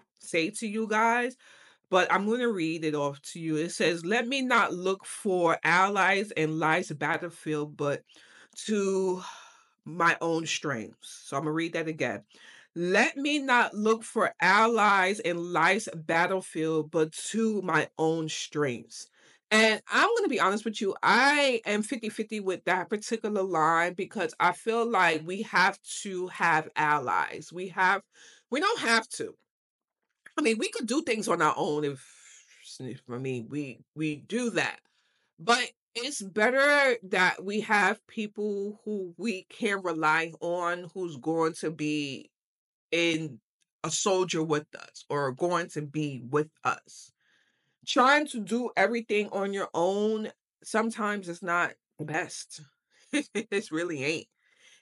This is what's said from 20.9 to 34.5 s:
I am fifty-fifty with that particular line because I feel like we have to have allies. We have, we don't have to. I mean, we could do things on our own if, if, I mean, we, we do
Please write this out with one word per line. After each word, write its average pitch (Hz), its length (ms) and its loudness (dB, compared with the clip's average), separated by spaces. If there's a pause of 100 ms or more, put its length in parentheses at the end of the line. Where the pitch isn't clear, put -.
I 262 640 4
am 208 160 0
fifty-fifty 214 580 -8
with 190 240 -4
that 175 240 0
particular 214 540 -2
line 165 520 2
because 180 460 -4
I 175 120 4
feel 226 320 -2
like 175 400 2
we 190 180 -6
have 190 360 2 (240)
to 185 260 -6
have 160 460 0
allies. 139 800 0
We 180 160 -8
have, 190 340 2 (480)
we 254 80 -2
don't 415 220 0
have 233 300 2
to. - 260 -8 (1000)
I 302 60 -2
mean, 294 160 2
we 381 120 -4
could 269 180 -6
do 285 140 0
things 220 260 -2
on 170 120 2
our 151 160 4
own 151 280 0
if, 139 200 -6 (760)
if, 135 280 -12
I 120 100 -8
mean, 127 300 -6
we, 139 300 -8 (160)
we 151 220 -4
do 226 340 -4